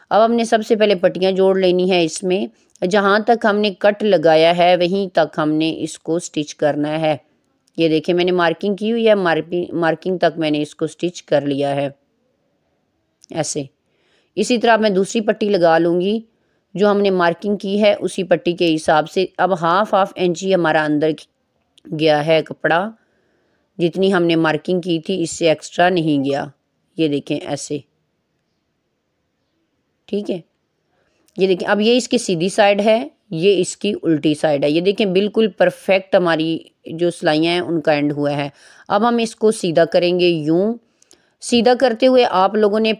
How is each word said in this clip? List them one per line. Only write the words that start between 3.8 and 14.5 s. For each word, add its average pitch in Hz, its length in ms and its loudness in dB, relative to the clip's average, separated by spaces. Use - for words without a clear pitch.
कट 208 220 0
लगाया 165 480 4
है 175 240 4
वहीं 180 340 -2
तक 156 260 0
हमने 156 340 0
इसको 160 500 -6
स्टिच - 340 -8
करना 147 360 -2
है। 156 280 -2
ये 165 100 2
देखिए 156 260 0
मैंने 175 180 0
मार्किंग 180 440 -2
की 208 140 -4
हुई 233 140 -2
है, 214 100 4
मार्किंग, 170 600 -2
मार्किंग 170 460 -2
तक 160 180 0
मैंने 151 220 -2
इसको 151 260 -6
स्टिच 170 360 -8
कर 143 220 -2
लिया 143 260 -2
है 139 240 -4
ऐसे। 147 360 -6
इसी 220 220 0